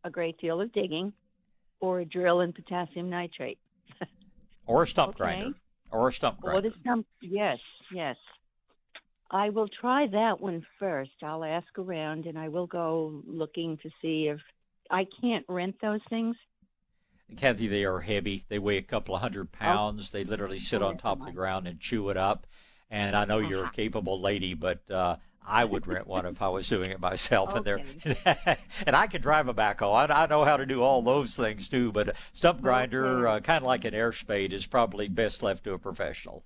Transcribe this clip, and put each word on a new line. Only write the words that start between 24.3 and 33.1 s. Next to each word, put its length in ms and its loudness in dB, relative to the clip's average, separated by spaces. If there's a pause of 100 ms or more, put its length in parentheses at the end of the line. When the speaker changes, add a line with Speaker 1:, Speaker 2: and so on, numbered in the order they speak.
Speaker 2:
but, 380 -2
uh, 260 2 (320)
I 140 4
would 240 0
rent 200 -4
one 180 -2
if 160 -6
I 80 2
was 180 -2
doing 240 0
it 100 -8
myself. 540 2
And 100 0
they're, 140 0 (260)
Speaker 1:
Okay. 520 2 (140)
Speaker 2:
<laughs> 140 -6
and 120 4
I 100 6
can 140 -6
drive 280 4
a 40 -2
backhoe. 400 2
I, 300 6
I 40 4
know 180 6
how 120 6
to 80 -2
do 160 0
all 200 6
those 360 2
things, 320 -2
too. 240 2
But 160 2
a 40 -4 (200)
stump 280 4
grinder, 680 2